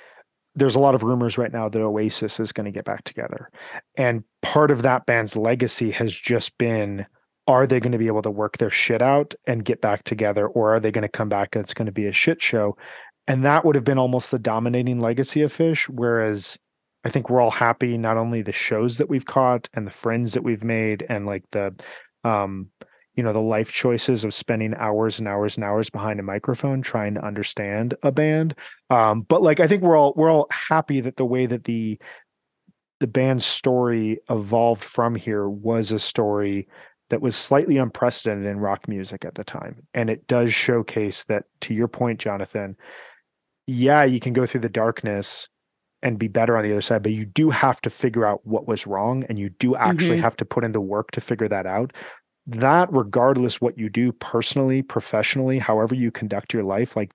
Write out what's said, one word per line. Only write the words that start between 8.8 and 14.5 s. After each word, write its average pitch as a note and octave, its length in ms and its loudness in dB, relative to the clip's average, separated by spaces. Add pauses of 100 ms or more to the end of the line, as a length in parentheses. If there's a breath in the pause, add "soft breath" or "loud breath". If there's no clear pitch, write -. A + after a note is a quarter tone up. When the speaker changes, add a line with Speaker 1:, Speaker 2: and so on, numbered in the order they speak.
Speaker 1:
out C#3 360 2 (100)
and A#2 180 -2
get A2+ 160 -2
back G#2 220 0
together, G#2+ 460 0
or A2 260 2
are A2+ 60 2
they G#2+ 100 0
gonna G#2+ 180 -2
come A2 200 -4
back G2+ 260 -2
and G#2+ 80 -2
it's - 120 -10
gonna G#2+ 180 -4
be G#2 140 -2
a G2+ 60 -2
shit - 300 -2
show? G#2 340 0 (520 loud breath)
And C3 160 0
that D3 200 4
would D3+ 120 4
have A#2+ 80 -2
been C3+ 140 2
almost B2+ 340 0
the C3 80 0
dominating A#2+ 580 0